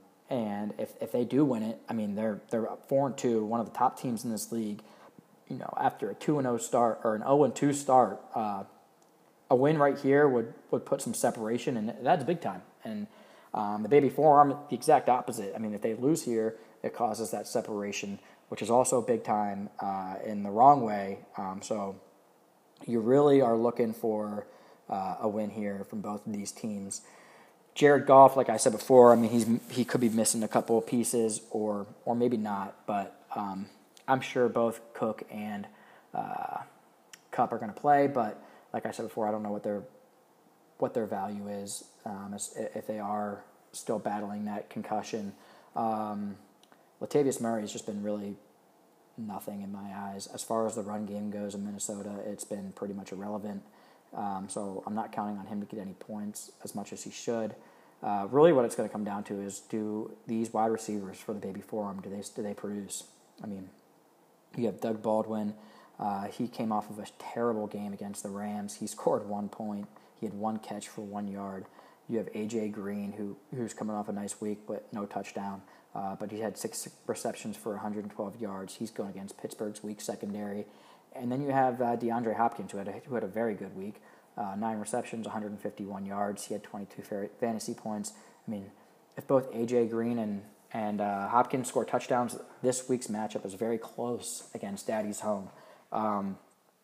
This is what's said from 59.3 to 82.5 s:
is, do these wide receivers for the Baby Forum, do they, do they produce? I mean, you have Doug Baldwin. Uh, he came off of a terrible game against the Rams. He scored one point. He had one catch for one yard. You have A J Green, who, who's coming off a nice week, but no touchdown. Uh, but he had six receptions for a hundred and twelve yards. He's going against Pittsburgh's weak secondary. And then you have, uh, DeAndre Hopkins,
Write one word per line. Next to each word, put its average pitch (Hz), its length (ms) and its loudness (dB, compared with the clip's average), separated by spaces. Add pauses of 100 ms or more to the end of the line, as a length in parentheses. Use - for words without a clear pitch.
is, 98 180 -8
do 107 520 -6 (140)
these 113 280 -2
wide 113 180 2
receivers 104 480 -4
for - 140 -8
the 101 60 -6
Baby 98 220 -8
Forum, 98 400 -6
do 98 80 -12
they, 101 140 -8 (120)
do 123 60 -6
they 104 120 -4
produce? 101 500 -8 (400)
I - 40 -10
mean, 95 220 -10 (880)
you 117 100 0
have 98 160 -2
Doug 110 200 -2
Baldwin. 107 520 0 (460)
Uh, 101 280 -2
he 117 200 -6
came 113 240 -4
off 104 180 -2
of 104 80 -12
a 107 80 -10 (140)
terrible 113 480 -2
game 104 260 -8
against 101 300 -10
the 104 60 -6
Rams. 104 460 -6
He 110 120 -8
scored 117 400 -2
one 104 220 -4
point. 104 380 -8 (320)
He 113 60 -6
had 98 80 -6
one 110 260 -4
catch 104 280 -10
for - 140 -14
one 104 260 -8
yard. 98 380 -8 (420)
You 113 100 -2
have 101 160 -4
A 107 140 -4
J 107 220 -2
Green, 101 420 -6
who, 101 260 -8 (180)
who's 117 180 -6
coming 107 220 -6
off 107 140 -6
a 101 40 -4
nice 101 280 -8
week, 104 240 -4
but - 280 -8
no 101 120 -6
touchdown. 98 560 -8 (320)
Uh, 98 220 -6
but 104 160 -10
he 107 80 -8
had 107 180 -4
six - 300 -8 (180)
receptions 107 520 -6
for 107 180 -6
a 101 40 -8
hundred 104 260 -6
and 101 60 -10
twelve 104 280 -8
yards. 95 360 -8
He's 110 160 -8
going 101 180 -6
against 95 280 -12
Pittsburgh's - 460 -8
weak 104 180 -10
secondary. 104 640 -6 (500)
And 123 160 -4
then 131 100 -2
you 143 80 -4
have, 131 320 2
uh, 120 160 0
DeAndre 113 400 0
Hopkins, 113 340 0